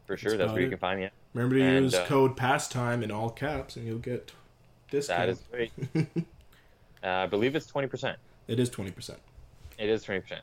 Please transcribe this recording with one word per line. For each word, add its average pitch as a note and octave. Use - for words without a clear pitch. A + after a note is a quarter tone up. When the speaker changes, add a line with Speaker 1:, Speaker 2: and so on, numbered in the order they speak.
Speaker 1:
for G2
sure. G2+
Speaker 2:
That's A2
Speaker 1:
That's F2+
Speaker 2:
about -
Speaker 1:
where -
you F2+
Speaker 2:
it. -
Speaker 1:
can F2+
find F#2+
me F#2
at. G2
Speaker 2:
Remember B2
to C3
Speaker 1:
And, C3
Speaker 2:
use B2+
Speaker 1:
uh, F2+
Speaker 2:
code C3+
pastime B2
in G#2+
all A2
caps, C#3
and A#2+
you'll A2+
get B2
discount. C#3
Speaker 1:
That F2+
is F#2
great. A#2
Speaker 2:
<laughs> D#3+
Speaker 1:
Uh, G2
I F#2
believe A2+
it's D3+
twenty C#3
percent. B2
Speaker 2:
It A#2
is B2
twenty F#2+
percent. -
Speaker 1:
It G#2+
is G#2+
twenty G2
percent. F2